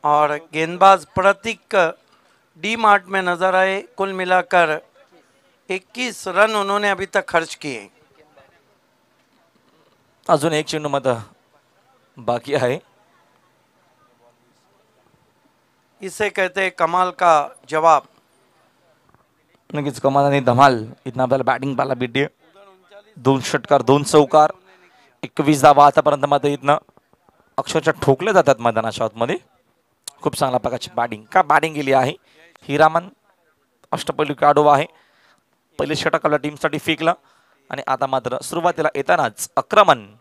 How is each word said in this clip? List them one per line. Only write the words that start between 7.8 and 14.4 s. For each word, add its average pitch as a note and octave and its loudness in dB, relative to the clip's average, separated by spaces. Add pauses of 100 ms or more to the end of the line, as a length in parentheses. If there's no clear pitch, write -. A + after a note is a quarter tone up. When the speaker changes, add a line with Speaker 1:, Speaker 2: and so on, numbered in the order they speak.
Speaker 2:
अजून D#3+ 0
एक D3+ -4
चेंडू D3+ -8
मात्र C3 -2 (1000)
बाकी A#2+ -6
आहे. B2 -2 (3250)